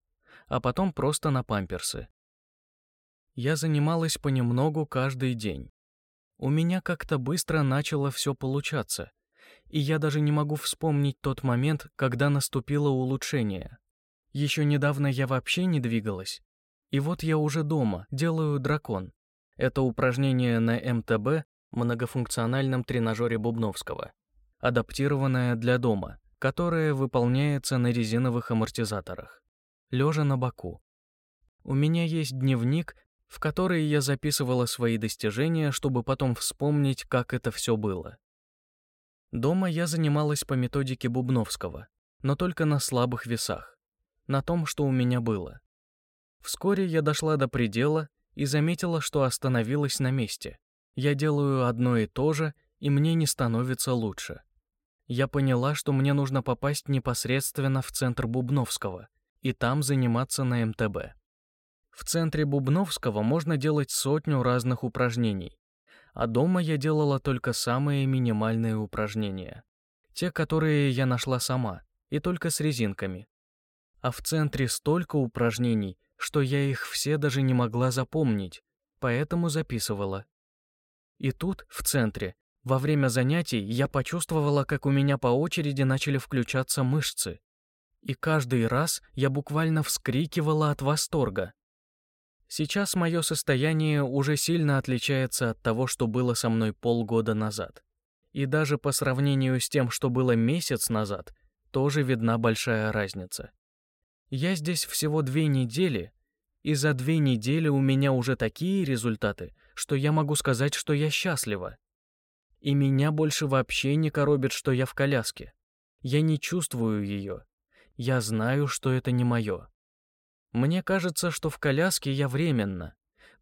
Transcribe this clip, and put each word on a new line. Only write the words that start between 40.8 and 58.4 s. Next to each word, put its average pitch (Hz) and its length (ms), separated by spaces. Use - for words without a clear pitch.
Бубновского, 123 800
но 135 140
только 180 280
на 151 140
слабых 123 480
весах, - 500
на 135 140
том, 170 220
что 147 200
у 135 80
меня 123 280
было. 101 400
Вскоре 190 460
я 160 160
дошла 151 340
до 135 120
предела 127 600
и 143 100
заметила, 160 560
что 143 240
остановилась 131 720
на 131 140
месте. 120 460
Я 143 200
делаю 143 520
одно 120 320
и 107 80
то 147 260
же, 151 220
и - 100
мне 147 260
не 160 120
становится 123 640
лучше. 110 500
Я 131 200
поняла, 135 460
что 143 180
мне 139 200
нужно 135 300
попасть 139 460
непосредственно 135 920
в - 80
центр 123 360
Бубновского 120 800